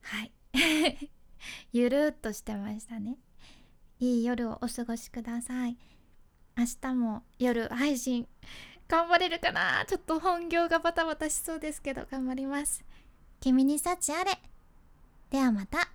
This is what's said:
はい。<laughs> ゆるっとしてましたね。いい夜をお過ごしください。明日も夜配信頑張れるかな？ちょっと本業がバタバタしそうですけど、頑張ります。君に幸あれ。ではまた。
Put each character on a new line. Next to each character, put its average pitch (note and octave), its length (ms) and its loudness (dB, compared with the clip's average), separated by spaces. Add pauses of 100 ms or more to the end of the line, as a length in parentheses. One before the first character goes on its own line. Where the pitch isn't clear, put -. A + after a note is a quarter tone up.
は G#3 200 -8
い。 A3+ 100 -14 (200)
<laughs> D#4 580 2 (640)
ゆ A#3+ 180 4
る D4 260 2
っ - 40 -20
と A3 120 -6
し - 80 -10
て A3 140 -8
ま G3+ 240 -6
し - 80 -16
た A#3 140 -12
ね。 A#3 180 -8 (800)
い B3 220 2
い A3+ 40 2
夜 A#3+ 240 0
を - 140 -6
お B3 60 -4
過 A#3+ 160 -6
ご A#3 120 -4
し - 140 -12
く A#3+ 120 -10
だ A#3 200 -6
さ B3 240 -4
い。 A#3+ 100 -4 (800)
明 A#3+ 80 4 (160)
日 C4 140 -4
も A3+ 300 0 (140)
夜 A#3+ 300 2
配 C4+ 300 0
信 A#3+ 300 -2 (600)
頑 E4 200 4
張 E4+ 100 6
れ F4+ 100 4
る E4+ 100 -2
か - 140 0
な？ - 340 2
ち F#4+ 100 -2
ょ - 20 -2
っ - 20 -4
と D#4+ 180 0
本 E4+ 300 0
業 E4+ 200 2
が E4 100 2
バ E4 140 0
タ E4 120 0
バ D#4+ 100 -2
タ D#4 140 -4
し D4+ 60 -2
そ - 220 -4
う D#4 40 -8
で D4+ 120 -4
す - 100 -12
け C#4 100 -6
ど、 - 180 -8
頑 C4 160 -4
張 B3+ 80 -4
り C4+ 120 -4
ま C#4+ 180 -2
す。 - 200 -4 (560)
君 C4 240 6
に D4 140 4
幸 F4 360 0
あ F4 100 0
れ。 G4 160 0 (920)
で C4+ 100 2
は B3+ 120 6
ま G3+ 140 -2
た。 E4+ 280 -2